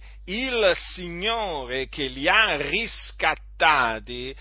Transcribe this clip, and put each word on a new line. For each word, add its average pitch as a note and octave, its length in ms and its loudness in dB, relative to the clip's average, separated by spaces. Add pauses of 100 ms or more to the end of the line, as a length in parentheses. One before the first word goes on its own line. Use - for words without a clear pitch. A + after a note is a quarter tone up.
(260)
il A3+ 480 2
Signore F3 1120 -2
che C#3+ 200 -4
li C3+ 200 -4
ha G3 280 4
riscattati, C#3 1800 0